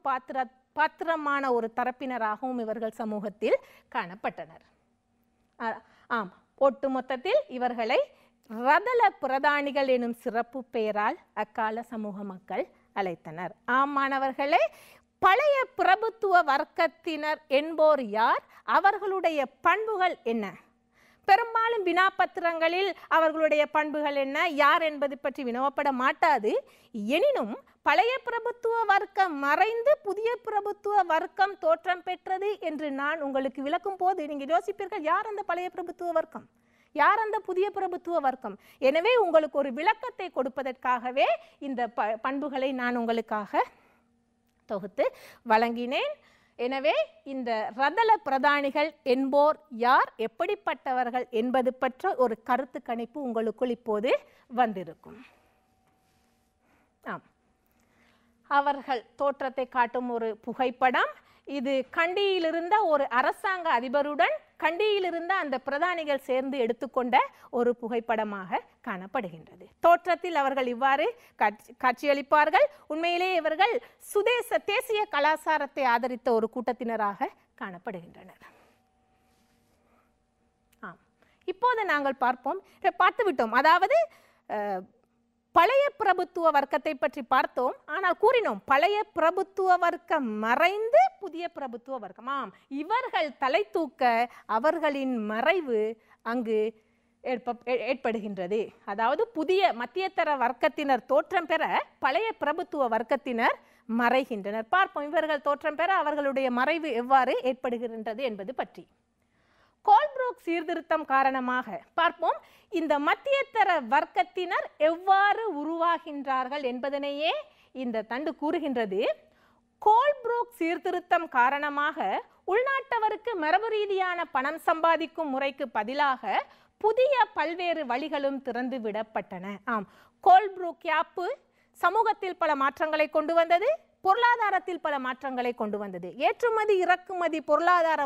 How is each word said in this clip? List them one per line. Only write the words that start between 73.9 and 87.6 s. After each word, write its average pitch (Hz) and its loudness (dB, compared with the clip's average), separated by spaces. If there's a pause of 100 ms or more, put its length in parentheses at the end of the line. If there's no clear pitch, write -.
சுதேச, 427 0 (120)
தேசிய 427 -2
கலாச்சாரத்தை 302 0
ஆதரித்த 240 0
ஒரு 220 0
கூட்டத்தினராக 226 -4 (300)
காணப்படுகின்றனர். 185 -14 (2500)
ஆம், 185 -16 (460)
இப்போது 453 0
நாங்கள் 285 0
பார்ப்போம், 269 -2 (200)
இப்ப 370 0
பார்த்து 392 2
விட்டோம். 240 0
அதாவது, 359 4 (500)
அஹ், 202 -4 (720)
பழைய 453 6 (160)
பிரபுத்துவ 370 0
வர்க்கத்தை 285 0
பற்றி 294 -4 (100)
பார்த்தோம். 269 0 (200)